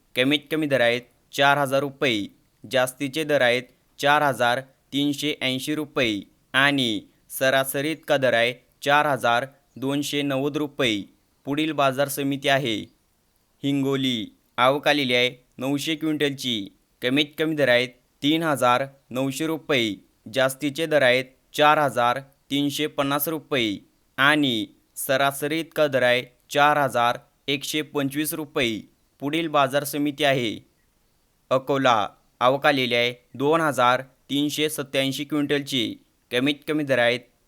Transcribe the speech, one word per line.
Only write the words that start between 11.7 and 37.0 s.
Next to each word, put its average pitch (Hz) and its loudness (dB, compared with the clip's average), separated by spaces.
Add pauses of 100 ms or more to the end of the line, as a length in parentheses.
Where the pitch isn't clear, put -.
बाजार 139 0
समिती 139 -4
आहे 135 0 (880)
हिंगोली. 135 -2 (320)
आवक 139 2
आलेली 143 2
आहे 123 2 (280)
नऊशे 139 -4
क्विंटलची. 139 -4 (340)
कमीत 139 2 (120)
कमी 160 -2
दर 139 2
आहेत 123 4 (340)
तीन 160 2
हजार 127 2 (260)
नऊशे 135 -4
रुपये. 139 -2 (380)
जास्तीचे 135 -2
दर 151 2
आहेत 127 4 (300)
चार 147 4
हजार 123 0 (300)
तीनशे 143 -2
पन्नास 147 -2
रुपये 131 -2 (420)
आणि 135 2 (300)
सरासरी 139 -2
इतका 156 -2
दर 131 0
आहे 123 4 (280)
चार 147 4
हजार 120 2 (300)
एकशे 147 -4
पंचवीस 143 -4
रुपये. 139 -4 (420)
पुढील 156 -2
बाजार 143 0
समिती 147 -2
आहे 127 0 (960)
अकोला. 131 2 (340)
आवक 135 2
आलेली 127 2
आहे 120 0 (200)
दोन 147 2
हजार 127 2 (280)
तीनशे 147 -2
सत्त्याऐंशी 135 -4
क्विंटलची. 143 -2 (360)
कमीत 135 0 (140)
कमी 151 -2
दर 135 0
आहेत 120 2 (280)